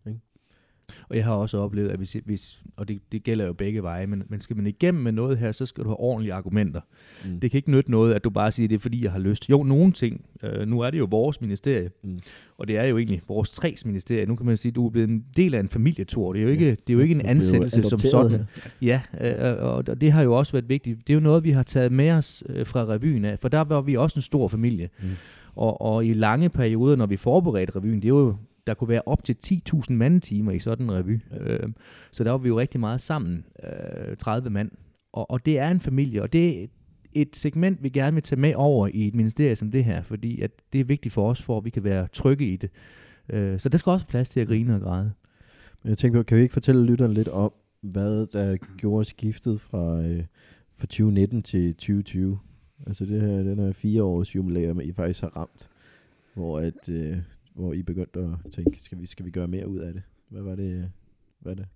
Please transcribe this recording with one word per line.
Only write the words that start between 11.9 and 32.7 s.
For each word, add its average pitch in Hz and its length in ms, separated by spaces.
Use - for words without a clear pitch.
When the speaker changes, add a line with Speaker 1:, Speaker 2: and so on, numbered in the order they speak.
Speaker 1:
Mm. 92 160
Speaker 2:
og 101 100
det 107 100
er 113 60
jo 127 140
egentlig 110 300
vores 107 220
tres - 360
ministerie. 104 400
Nu 113 100
kan 120 100
man 113 120
sige, 117 140
du 120 140
er 113 40
blevet 113 200
en 113 160
del 170 200
af 107 40
en 98 100
familie, 117 360
Thor. 92 280
Det 104 60
er 107 40
jo 120 80
ikke, 156 140
Speaker 1:
Ja. 135 60
Speaker 2:
det - 20
er 120 40
jo 120 60
ikke 160 140
en 151 60
Speaker 1:
Så - 40
bliver 120 100
jo 143 40
Speaker 2:
ansættelse 110 260
som 113 80
Speaker 1:
adopteret 123 340
Speaker 2:
sådan. 107 160
Speaker 1:
her. 123 200
Speaker 2:
Ja, 123 360
øh, - 60
og, 123 120
og 123 140
det 151 100
har 156 100
jo 120 160
også 139 140
været 123 180
vigtigt. 120 380
Det 143 60
er - 20
jo 156 80
noget, 156 200
vi 160 80
har 135 120
taget 123 280
med 139 200
os, - 380
øh, 127 160
fra 123 200
revyen 110 400
af, 104 140
for 131 100
der 151 120
var 147 200
vi 135 160
også 143 200
en 135 40
stor 123 260
familie. 104 420
Speaker 1:
Mm. 95 40
Speaker 2:
Og, - 260
og 110 240
i 113 80
lange 113 360
perioder, 120 460
når 117 100
vi 98 120
forberedte 120 580
revyen, 107 260
det 104 40
er 113 40
jo, 135 260
der 110 60
kunne 113 140
være 117 180
op 143 180
til 120 120
ti - 300
tusind 127 320
mandetimer 110 540
i 92 80
sådan 117 260
en 110 60
revy. 92 280
Speaker 1:
Ja. - 60
Speaker 2:
Øhm, 110 220
så 117 120
der 113 80
var 131 60
vi 127 100
jo 117 120
rigtig 123 200